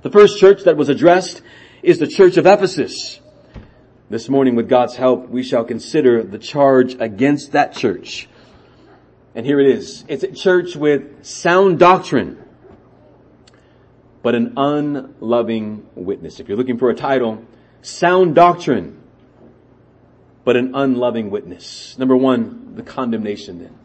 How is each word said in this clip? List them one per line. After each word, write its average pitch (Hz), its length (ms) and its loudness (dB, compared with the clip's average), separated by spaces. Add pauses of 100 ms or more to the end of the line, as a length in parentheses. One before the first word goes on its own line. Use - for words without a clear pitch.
The 131 80 -8
first 208 280 6
church 196 260 6
that 165 120 4
was 143 120 -2
addressed 170 520 2 (420)
is 170 160 4
the 151 100 -2
church 180 280 4
of 165 100 2
Ephesus. 185 760 0 (880)
This 113 180 -8
morning, 131 280 2
with 107 120 -2
God's 123 280 2
help, 127 320 0
we 123 140 -6
shall 120 220 -2
consider 117 600 0
the 98 140 -14
charge 135 560 2
against 123 580 -2
that 147 220 -2
church. - 540 -6 (1040)
And 117 120 -10
here 143 140 0
it 139 80 6
is. - 400 -4
It's 147 160 -8
a - 80 -10
church 180 440 -2
with 143 480 -4
sound 180 540 0
doctrine, 160 680 2 (1800)
but 117 120 -2
an 117 240 -4
unloving 117 1400 -4
witness. 87 460 -12
If - 80 -18
you're 101 100 -6
looking 127 180 -4
for 120 140 0
a 110 40 -4
title, 123 480 -4 (380)
Sound 180 560 0
Doctrine, 170 680 2 (1400)
but 123 120 2
an 127 180 -2
Unloving 123 560 -2
Witness. - 680 -12
Number 131 180 2
one, - 600 -2
the - 60 -14
condemnation 104 760 -8
then. - 260 -20